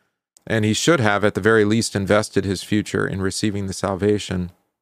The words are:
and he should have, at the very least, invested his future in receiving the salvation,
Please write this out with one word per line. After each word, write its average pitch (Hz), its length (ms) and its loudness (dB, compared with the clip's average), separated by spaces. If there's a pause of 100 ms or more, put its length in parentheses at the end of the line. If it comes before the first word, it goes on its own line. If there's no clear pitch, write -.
(440)
and 110 200 0
he 107 100 2
should 160 240 2
have, 104 260 2
at 107 100 2
the 98 60 -4
very 110 240 6
least, 107 300 0
invested 101 500 0
his 95 200 -4
future 104 420 -2
in 92 160 -6
receiving 98 460 -4
the 95 40 -6
salvation, 98 800 -2 (320)